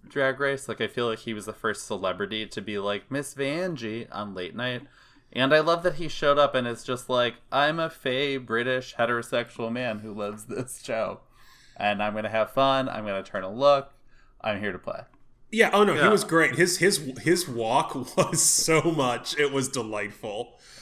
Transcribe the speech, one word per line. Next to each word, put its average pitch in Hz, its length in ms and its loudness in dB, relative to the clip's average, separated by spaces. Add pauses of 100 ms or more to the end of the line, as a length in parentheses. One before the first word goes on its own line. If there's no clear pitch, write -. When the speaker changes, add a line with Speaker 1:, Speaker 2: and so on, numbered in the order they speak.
(120)
Speaker 1:
drag 135 280 0
Race. 139 280 -2
Like, 113 140 -6
I 110 60 0
feel 120 200 -2
like 110 120 -4
he 113 140 -6
was 104 120 -10
the 107 80 -8
first - 340 -4
celebrity 98 580 -4
to 104 160 -10
be 101 160 -6
like, 101 320 -4
"Miss 139 240 -6
Vanjie" 135 760 -4
on 104 240 -8
late 90 200 -8
night. 123 280 -6 (500)
And 135 200 2
I 156 80 8
love 165 220 2
that 180 120 2
he 170 140 -4
showed 143 280 2
up 143 180 4
and 123 120 0
is 117 160 -8
just 127 260 -6
like, 120 260 2 (160)
"I'm 151 280 2
a 165 100 -2
fey 135 480 -2
British 123 580 -2
heterosexual 117 760 -2
man 120 280 -4
who 107 140 -12
loves 107 320 -8
this - 380 -8
show. 110 380 -4 (560)
And 104 260 0
I'm 104 100 -2
gonna 107 160 -4
have 107 220 0
fun. 135 380 2
I'm 107 160 -6
gonna 98 180 -4
turn 92 220 -6
a 95 60 -8
look. 139 420 4 (480)
I'm 104 180 -2
here 101 140 -2
to 85 60 -10
play." - 220 -8 (520)
Speaker 2:
Yeah, 214 200 6
oh 208 100 8
no, 190 100 4
Speaker 3:
Yeah. 151 100 2
Speaker 2:
he - 60 8
was 208 140 4
great. 160 320 4
His, 175 220 4
his, 160 340 2 (120)
his 175 240 2
walk 120 480 0
<laughs> 139 220 -8
was 170 240 4
so - 400 4
much. 135 560 0
It 143 140 2
was 135 160 0
delightful. 107 880 -6 (240)